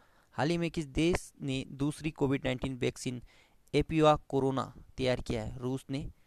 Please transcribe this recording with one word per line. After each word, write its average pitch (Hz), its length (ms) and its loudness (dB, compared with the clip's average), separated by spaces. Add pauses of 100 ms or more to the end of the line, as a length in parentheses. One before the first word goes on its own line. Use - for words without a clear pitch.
(320)
हाल 135 180 0
ही 170 80 0
में 170 120 0
किस 160 140 -4
देश 151 560 0
ने 135 280 -2
दूसरी 143 420 -2
कोविड 139 340 0
नाइनटीन 131 320 -2
वैक्सीन 123 460 -2 (520)
एपिवा 151 420 6
कोरोना 135 580 0 (220)
तैयार 127 240 0
किया 113 240 -4
है? 123 140 -8
रूस 127 320 -4
ने। 139 200 -6 (160)